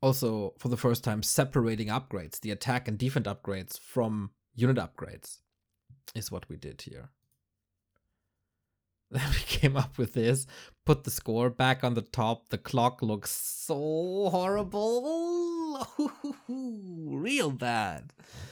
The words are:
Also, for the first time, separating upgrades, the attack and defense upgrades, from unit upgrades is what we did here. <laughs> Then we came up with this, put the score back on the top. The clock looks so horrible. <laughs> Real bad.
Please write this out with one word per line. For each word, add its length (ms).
Also, 560
for 100
the 80
first 280
time, 180
separating 640
upgrades, 520
the 100
attack 380
and 100
defense 280
upgrades, 520
from 520
unit 220
upgrades 640
is 160
what 180
we 80
did 260
here. 300
<laughs> 2000
Then 200
we 100
came 360
up 220
with 140
this, 340
put 180
the 60
score 400
back 320
on 120
the 80
top. 480
The 80
clock 440
looks 280
so 1000
horrible. 1500
<laughs> 20
Real 1000
bad. 640